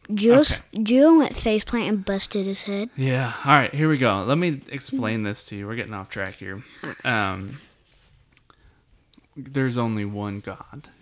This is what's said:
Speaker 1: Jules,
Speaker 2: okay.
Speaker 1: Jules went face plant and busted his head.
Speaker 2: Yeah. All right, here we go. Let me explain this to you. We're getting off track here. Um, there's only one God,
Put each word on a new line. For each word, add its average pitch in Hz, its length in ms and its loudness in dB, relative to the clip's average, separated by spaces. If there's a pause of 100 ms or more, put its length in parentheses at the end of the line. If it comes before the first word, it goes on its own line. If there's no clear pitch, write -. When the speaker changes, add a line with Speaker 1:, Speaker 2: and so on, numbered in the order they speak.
(140)
Speaker 1:
Jules, 233 380 6
Speaker 2:
okay. - 300 -6
Speaker 1:
Jules 269 360 8
went - 180 2
face 214 260 0
plant 233 260 -4
and 202 180 -2
busted 196 400 -4
his 196 160 -6
head. 202 340 -6
Speaker 2:
Yeah. 131 380 -2 (100)
All 139 80 4
right, 139 220 6
here 156 160 2
we 147 80 2
go. 101 260 2
Let 139 140 2
me 165 300 -2
explain 113 560 -4
this 101 220 -6
to 104 100 -12
you. 101 100 -10
We're 113 100 -10
getting 110 180 -8
off 98 140 -12
track 98 280 -8
here. 95 280 -12 (400)
Um, 101 560 -4 (1800)
there's 131 420 -4
only 110 260 -2
one 101 360 -6
God, - 480 -16 (140)